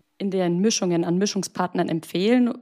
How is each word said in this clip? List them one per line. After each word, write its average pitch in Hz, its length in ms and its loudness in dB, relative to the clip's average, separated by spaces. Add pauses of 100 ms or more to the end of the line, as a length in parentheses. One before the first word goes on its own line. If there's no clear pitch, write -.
(180)
in 196 140 -4
den 175 260 0
Mischungen 180 460 2
an 175 140 0
Mischungspartnern 185 680 -2
empfehlen, 233 720 0